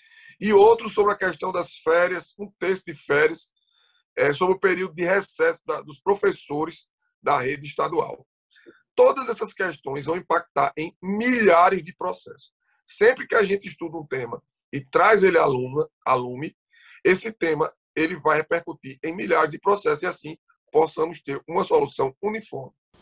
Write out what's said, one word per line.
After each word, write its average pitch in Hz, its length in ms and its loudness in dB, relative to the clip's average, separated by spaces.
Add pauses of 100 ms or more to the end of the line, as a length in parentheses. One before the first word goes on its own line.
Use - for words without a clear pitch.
(380)
e 214 140 -2
outro 220 380 6
sobre 202 240 2
a 202 40 -4
questão 185 320 -4
das 180 280 -6
férias, 175 600 0
um 208 220 -14
terço 185 260 -4
de 170 80 -14
férias, 151 600 0 (640)
é, 143 160 2
sobre 185 220 2
o 185 40 -4
período 180 340 0
de 170 120 -4
recesso 170 600 0
da, 151 160 -6
dos 143 200 -20
professores 165 880 -4 (360)
da 139 140 2
rede 139 280 -6
estadual. 147 640 -6 (680)
Todas 254 360 4
essas 214 240 -8
questões 165 500 -6
vão 160 140 -4
impactar 165 600 -2
em 160 240 -8
milhares 196 800 4
de 170 140 -16
processos. - 580 -10 (320)
Sempre 254 400 2
que - 100 -2
a 220 80 4
gente 196 240 -4
estuda 165 300 -12
um 156 80 -12
tema 120 380 -8 (300)
e 139 80 -6
traz 185 420 4
ele 175 140 4
à 156 80 4
luna, 131 420 -2 (180)
à 127 80 2
lume, 127 400 -4 (500)
esse 190 280 0
tema 156 420 -2 (220)
ele 160 220 -2
vai 151 200 0
repercutir 156 680 -6
em 165 120 -6
milhares 160 360 0
de - 80 -14
processos 160 440 -2
e - 20 -4
assim 160 320 -10 (320)
possamos 160 540 0
ter 139 240 -8
uma 180 160 -2
solução 139 580 0
uniforme. 214 520 -8 (280)